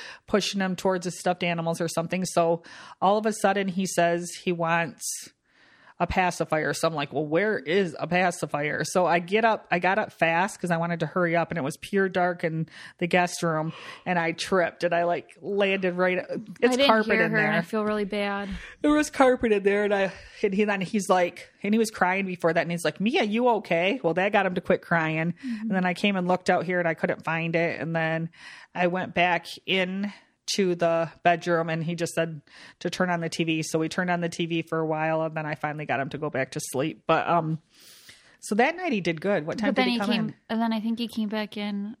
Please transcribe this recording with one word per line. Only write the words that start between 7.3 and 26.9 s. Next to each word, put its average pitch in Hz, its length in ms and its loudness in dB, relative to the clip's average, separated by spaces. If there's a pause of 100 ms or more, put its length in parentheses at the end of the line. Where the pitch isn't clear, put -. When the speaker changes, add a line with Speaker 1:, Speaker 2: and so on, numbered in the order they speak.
Speaker 1:
is 165 440 0
a 156 80 -4
pacifier?" 165 720 0
So 180 240 2
I 170 140 4
get 190 240 0
up, 220 260 0
I 175 80 2
got 180 180 2
up 214 140 -2
fast 170 500 0
'cause 175 120 -2
I 170 40 2
wanted 170 240 -2
to 160 60 0
hurry 170 300 0
up, 165 160 0
and 165 40 -4
it 165 60 -2
was 143 140 -4
pure 196 320 0
dark 180 340 0
in 160 240 -2 (320)
the 180 80 -2
guest 175 380 2
room, 160 280 -2 (320)
and 180 140 0
I 170 140 0
tripped, - 500 0
and 170 100 2
I, 170 120 2
like, 170 360 -2
landed 196 540 0
right, 180 240 2
it's - 100 -6 (360)
Speaker 2:
I - 20 6
didn't 254 200 4
Speaker 1:
carpet 220 260 4
Speaker 2:
hear - 100 4
Speaker 1:
in - 80 2
Speaker 2:
her, 160 80 2
and 156 140 2
Speaker 1:
there. 214 60 2
Speaker 2:
I - 40 0
feel 214 220 -4
really 214 200 -2
bad. 202 440 -4 (340)
Speaker 1:
There 294 80 4
was 302 180 4
carpet 254 440 4
in 202 100 2
there, 202 220 4
and 208 100 2
I, 196 180 2 (300)
and 202 100 2
he, 202 120 2
then 202 160 0
he's 190 280 -2
like, 180 400 2 (140)
and 208 100 0
he 220 60 4
was 220 140 2
crying 190 340 2
before 180 260 0
that, 165 100 2
and 160 100 -2
he's 170 120 -4
like, 151 160 0
"Mia, 240 220 2
you 226 280 2
okay?" 196 520 0
Well, 165 120 0
that 185 180 0
got 202 140 4
him 180 100 -2
to 185 40 0
quit - 220 2
crying. 160 520 0 (120)
Speaker 2:
Mm-hmm. 233 140 -6
Speaker 1:
And 220 100 -4
then 190 160 0
I 180 80 0
came 202 220 0
and 180 100 -2
looked 180 240 2
out 180 140 2
here, 180 160 0
and 170 80 0
I 165 60 0